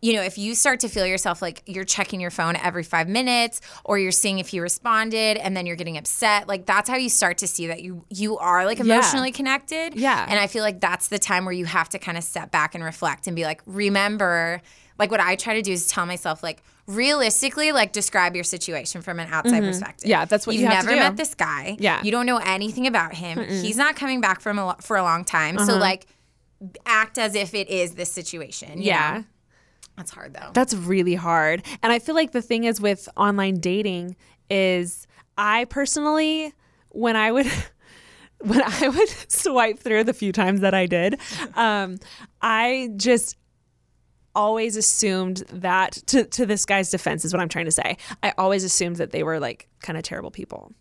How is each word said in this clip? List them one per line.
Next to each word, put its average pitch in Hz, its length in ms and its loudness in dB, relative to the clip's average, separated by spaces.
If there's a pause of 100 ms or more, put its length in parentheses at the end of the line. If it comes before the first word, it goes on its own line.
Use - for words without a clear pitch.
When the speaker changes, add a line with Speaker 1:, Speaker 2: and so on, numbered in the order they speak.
Speaker 1:
you 226 120 4
know, 208 80 2
if 185 160 -6
you 214 180 -4
start 254 240 2
to 240 80 2
feel 196 180 -2
yourself, 185 360 -2
like, 175 240 -8
you're 190 180 -10
checking 190 380 -2
your 175 100 -6
phone 170 240 -2
every 175 280 -2
five 165 260 0
minutes 240 500 0 (240)
or 202 160 2
you're 185 140 0
seeing 190 260 2
if 180 80 -6
he 180 140 -6
responded 220 760 0
and 190 220 -4
then 180 80 -4
you're 170 100 -6
getting 165 220 -8
upset, 208 500 2
like, 190 180 -4
that's 208 240 2
how 254 60 -2
you 254 140 0
start 180 300 2
to 196 80 -2
see 170 200 -4
that 165 160 -6
you, 175 260 -12
you 208 280 -2
are, 175 280 4
like, 220 120 0
Speaker 2:
Yeah. 240 80 0
Speaker 1:
emotionally 254 480 4
connected. 277 600 -4
Speaker 2:
Yeah. 240 340 2
Speaker 1:
And 208 100 2
I 202 80 2
feel 214 160 -4
like 202 160 -2
that's 196 300 0
the 208 100 -2
time 185 240 0
where 185 100 -4
you 180 120 -4
have 165 240 0
to 190 100 -6
kinda 170 220 -6
step - 280 -8
back 156 260 0
and 175 80 -8
reflect 160 440 -4
and 175 80 -4
be 165 80 -2
like, 156 220 -4
"Remember," 196 960 0 (360)
like, 202 140 2
what 220 80 0
I 180 160 2
try 220 200 -4
to 220 60 0
do 196 120 0
is 170 140 -2
tell 180 180 -2
myself, 170 380 -6
like, 165 200 -10 (240)
realistically, 269 840 2
like, 226 180 2
describe 180 440 0
your 175 100 -6
situation 165 560 -6
from 170 180 -8
an 165 120 -8
outside 202 320 2
Speaker 2:
Mm-hmm. - 80 2
Speaker 1:
perspective. 190 380 -6
Speaker 2:
Yeah, 175 140 4
that's 208 240 0
what 226 80 -2
Speaker 1:
You've 220 80 2
Speaker 2:
you 247 60 4
have 190 120 6
to 180 40 0
Speaker 1:
never 226 120 2
Speaker 2:
do. 277 60 6
Speaker 1:
met 285 140 2
this - 180 -4
guy. 156 420 -4
Speaker 2:
Yeah. 196 260 0
Speaker 1:
You 208 80 0
don't 240 140 0
know 247 120 2
anything 214 500 -2
about 190 280 0
him. 165 240 -8
Speaker 2:
Mm-mm. 190 220 -4
Speaker 1:
He's 208 140 -2
not 285 220 2
coming 262 240 -2
back 190 180 2
from 208 200 -4
a 196 80 -2
lo-, 180 140 -2
for - 140 -2
a 190 80 4
long 170 220 2
time. 160 320 0
So, 208 60 4 (100)
Speaker 2:
Uh-huh. 208 60 4
Speaker 1:
like, 190 280 0 (800)
act 220 320 2
as 214 180 0
if 202 180 -2
it 202 160 -4
is 175 260 -2
this 175 160 -6
situation, 160 680 -12
you 196 80 -4
Speaker 2:
Yeah. 160 320 2
Speaker 1:
know? 226 60 -10 (720)
That's 180 140 -14
hard, - 220 -18
though. - 200 -14
Speaker 2:
That's 254 200 4
really 180 420 2
hard. 170 460 2 (220)
And 233 80 4
I 240 80 4
feel 311 160 -2
like 320 160 2
the 247 100 -2
thing 226 220 -2
is 226 160 0
with 202 380 0
online 196 420 2
dating 180 560 -2 (340)
is 185 580 0 (300)
I 214 280 2
personally, 302 880 0 (360)
when 226 280 0
I 220 160 4
would, 262 140 4 (500)
<laughs> - 420 -20
when 226 240 2
I 220 240 0
would 339 220 4
<laughs> - 220 -14
swipe 233 480 2
through 220 260 2
the 240 80 2
few 202 180 -2
times 190 300 4
that 196 120 4
I 190 120 4
did, 180 340 2 (360)
um, 202 420 2 (440)
I 233 540 0
just 226 400 2 (1000)
always 220 420 2
assumed 185 600 0 (140)
that, 185 420 0 (140)
to, 262 160 4
to - 220 -2
this 202 200 0
guy's 196 240 2
defense 160 360 -2
is 170 80 -4
what 180 80 2
I'm 170 80 -2
trying 170 160 -4
to 160 60 -2
say, - 260 -2 (260)
I 202 140 0
always 190 260 2
assumed 175 340 0
that 165 140 -4
they 156 120 -2
were, 160 160 -2
like, 127 280 -8 (140)
kinda 160 200 -8
terrible - 300 -10
people. - 500 -14